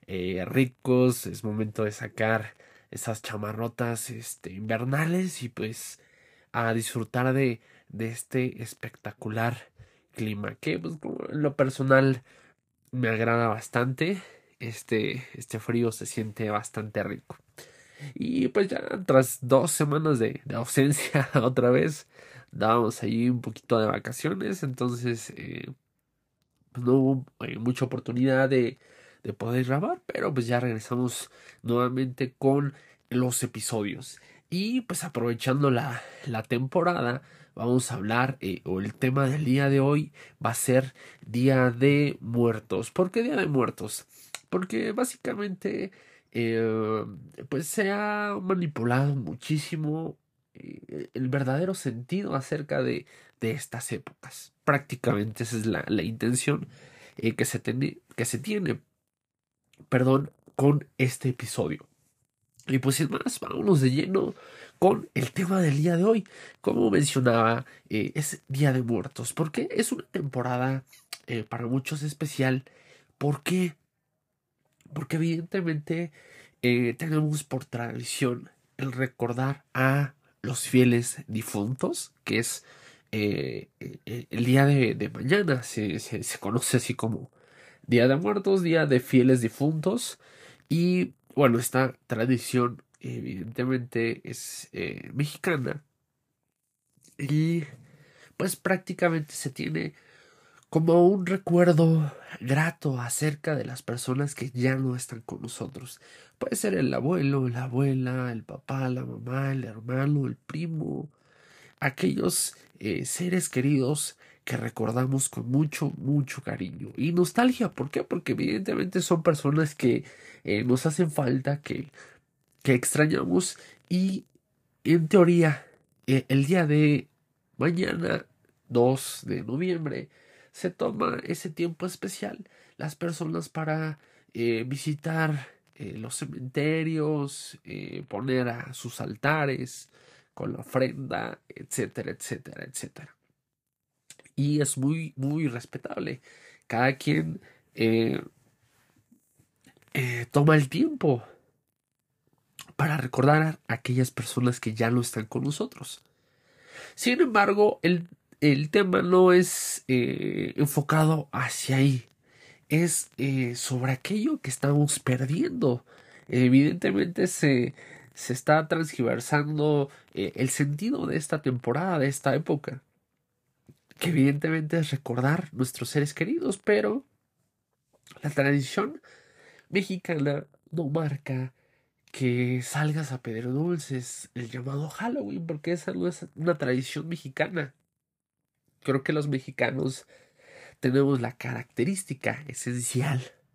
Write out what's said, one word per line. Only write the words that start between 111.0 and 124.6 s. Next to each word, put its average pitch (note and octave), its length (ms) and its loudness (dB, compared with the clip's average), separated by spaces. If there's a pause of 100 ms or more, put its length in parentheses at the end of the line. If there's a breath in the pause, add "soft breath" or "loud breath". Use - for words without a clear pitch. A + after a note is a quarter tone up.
Aquellos, - 760 0 (220 loud breath)
eh, - 260 -4
seres F3+ 460 -2
queridos C3+ 640 2 (280 soft breath)
que - 120 -4
recordamos B2 720 0
con A#2 220 -8
mucho, D3 460 0
mucho C#3+ 460 -2
cariño - 540 -8
y D3+ 160 0
nostalgia. A3 600 2
¿Por C3+ 180 -4
qué? - 120 -4
Porque - 300 -4
evidentemente - 680 -2
son E3+ 200 2
personas D3+ 520 0
que, A#2+ 300 2 (400 loud breath)
eh, G#2 200 0
nos B2 220 2
hacen D#3+ 240 2
falta, C#3 500 0
que, - 300 -8 (720 loud breath)
que C3+ 120 6
extrañamos D#3 840 2 (300 loud breath)
y, F#3+ 360 0 (600)